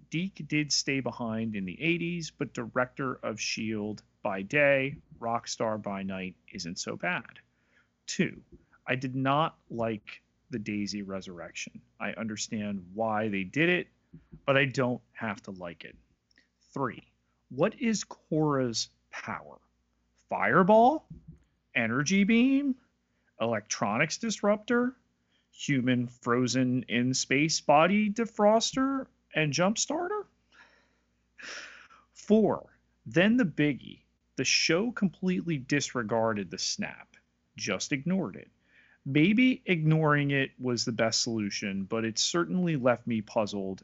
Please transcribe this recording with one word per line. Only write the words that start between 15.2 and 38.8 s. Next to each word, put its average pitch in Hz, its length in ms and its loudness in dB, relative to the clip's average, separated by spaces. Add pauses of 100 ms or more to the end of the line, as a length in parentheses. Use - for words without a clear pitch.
to 104 80 -14
like 90 340 -12
it. 57 100 -20 (760)
Three, 131 300 -6 (480)
what 170 300 0
is 226 240 0
Korra's 139 840 0 (220)
power? 73 460 -12 (720)
Fireball? 202 760 6 (680)
Energy 139 520 2
beam? 262 500 4 (640)
Electronics 117 760 -2
disruptor? 233 760 0 (580)
Human 123 560 0
frozen 123 800 0
in 123 280 0
space 147 460 0
body 190 500 4
defroster 226 960 2 (260)
and 151 180 2
jump 180 280 2
starter? 359 480 -4 (1900)
Four, 175 540 4 (400)
then 185 300 4
the 254 80 4
biggie. 147 560 0 (340)
The 131 100 -2
show 196 460 2
completely 180 640 -2
disregarded 113 960 0
the 113 80 -8
snap, - 560 -8 (420)
just 104 340 -4
ignored 147 440 -2
it. - 140 -18 (580)